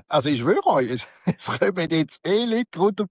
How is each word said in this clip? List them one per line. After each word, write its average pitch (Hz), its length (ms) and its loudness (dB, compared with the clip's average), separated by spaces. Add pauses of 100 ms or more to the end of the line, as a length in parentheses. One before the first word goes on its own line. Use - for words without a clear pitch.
Also - 220 0
ich 135 100 0
schwöre 190 280 0
euch, 131 220 2
es, 123 260 -6
<laughs> - 100 -20
es - 220 -2
kommen 175 420 0
jetzt 160 360 -2
eh 208 200 2
Leute 226 340 -4
rund 202 220 2
um 196 100 -4